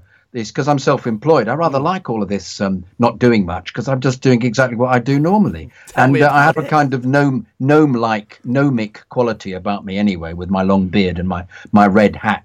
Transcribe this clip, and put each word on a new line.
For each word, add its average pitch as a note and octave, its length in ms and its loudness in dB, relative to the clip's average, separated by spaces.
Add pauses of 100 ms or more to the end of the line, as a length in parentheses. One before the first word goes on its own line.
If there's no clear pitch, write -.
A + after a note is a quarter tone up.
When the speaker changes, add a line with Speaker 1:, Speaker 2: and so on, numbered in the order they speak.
(340)
Speaker 1:
this, A2 180 -8
'cause C#3+ 160 -4
I'm D3 100 2
self-employed. C3 720 0
I A#2+ 80 -2
rather D3+ 240 0
Speaker 2:
Mm. C#3 40 -4
Speaker 1:
like F#3 260 -4
all A2+ 120 -4
of F#2+ 60 -4
this, G2 320 -8
um, F#2+ 240 -4 (160)
not A#2 180 2
doing A#2 280 2
much, F2+ 280 -10
'cause A#2+ 140 -8
I'm C3 140 -2
just C3 200 -2
doing B2 220 2
exactly B2 340 0
what B2 160 -2
I B2 60 2
do C#3 200 -2
normally. D#3 500 0 (180)
Speaker 2:
Tell - 160 0
Speaker 1:
And, C3+ 100 4
Speaker 2:
me C#3+ 80 2
Speaker 1:
uh, C#3+ 120 6
I C#3+ 100 4
have D#3+ 140 2
a - 20 -4
Speaker 2:
about C#3+ 80 -6
it. - 20 -12
Speaker 1:
kind D3 240 2
of B2+ 120 -4
gnome, C3+ 420 0 (320)
gnome-like, A2+ 640 -2
gnomic B2 640 -2
quality A2+ 440 -4
about G2+ 320 -8
me F#2+ 120 -6
anyway, F2 360 -2
with F2 160 -10
my F#2+ 140 0
long F#2+ 240 2
beard F2+ 300 0
and F2+ 120 -4
my, F2 160 -6 (260)
my G#2 160 6
red G2 280 4
hat G2 300 -4